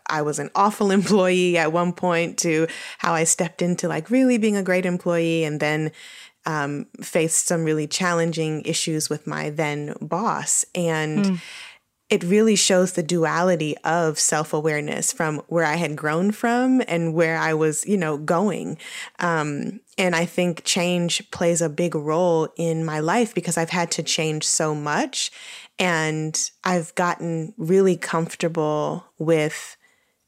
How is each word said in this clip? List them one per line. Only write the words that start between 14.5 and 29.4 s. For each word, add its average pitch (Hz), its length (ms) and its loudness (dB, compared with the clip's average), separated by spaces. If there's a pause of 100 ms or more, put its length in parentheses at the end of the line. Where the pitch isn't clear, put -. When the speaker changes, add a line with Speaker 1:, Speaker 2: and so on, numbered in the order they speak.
Speaker 1:
from 156 240 -2 (120)
where 165 160 2
I 151 100 0
had 156 200 -2
grown 160 360 0
from 247 560 2
and 165 260 0
where 160 240 2
I 160 160 0
was, 156 320 0
you 202 100 2
know, 156 220 0
going. 170 600 0 (400)
Um, 160 600 -2 (180)
and 180 160 2
I 170 100 2
think 180 380 0
change 175 680 0
plays 170 320 0
a 160 80 0
big 160 240 -2
role 160 640 2
in 165 260 0
my 156 160 -2
life 214 360 2
because 170 200 -2
I've 165 140 0
had 170 220 -2
to 165 120 -2
change 156 400 -2
so 156 300 0
much. 151 580 -2 (460)
And 156 560 0 (300)
I've 180 320 0
gotten 165 640 -2
really 185 400 2
comfortable 165 1080 -2 (140)
with 156 580 0 (500)